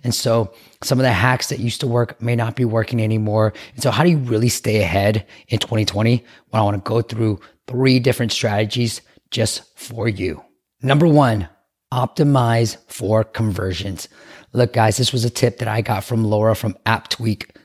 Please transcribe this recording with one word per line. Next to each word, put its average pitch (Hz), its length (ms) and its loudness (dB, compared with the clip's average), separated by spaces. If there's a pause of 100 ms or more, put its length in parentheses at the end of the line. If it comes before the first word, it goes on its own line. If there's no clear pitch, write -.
And 120 120 0
so 113 380 0 (280)
some - 160 0
of 131 60 2
the 127 80 4
hacks 123 380 0
that - 100 -6
used 117 220 -4
to 139 60 -2
work 120 340 -2
may 120 160 -2
not 113 180 -2
be 127 80 -2
working 113 380 0
anymore. 107 520 0 (200)
And - 100 -8
so 127 80 2
how 113 120 2
do 175 60 4
you 160 80 4
really 120 320 0
stay 107 320 0
ahead 98 440 0 (220)
in 117 120 0
twenty 110 240 -2
twenty? 113 400 0 (280)
Well, 110 100 0
I 104 40 2
wanna 101 140 0
go 113 220 0
through 110 380 -2 (280)
three 127 320 2
different 120 320 0
strategies 110 720 -2 (280)
just - 480 -4
for 113 300 -8
you. 92 360 -4 (380)
Number 143 260 4
one, 123 420 4 (440)
optimize 123 840 2 (100)
for 107 380 0
conversions. 95 840 -6 (460)
Look, 123 200 0
guys, 110 220 4
this 127 160 0
was 120 140 -2
a 120 40 -2
tip - 280 -2
that 113 100 -6
I 110 140 -2
got 107 240 -4
from 113 180 -2
Laura 107 320 2
from - 300 -4
App 110 240 -2
Tweak, - 560 -6